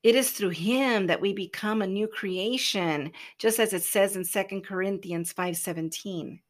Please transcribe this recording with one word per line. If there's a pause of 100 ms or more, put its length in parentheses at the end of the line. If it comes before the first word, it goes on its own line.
It
is
through
him
that
we
become
a
new
creation, (280)
just
as
it
says
in
Second
Corinthians
five
seventeen. (100)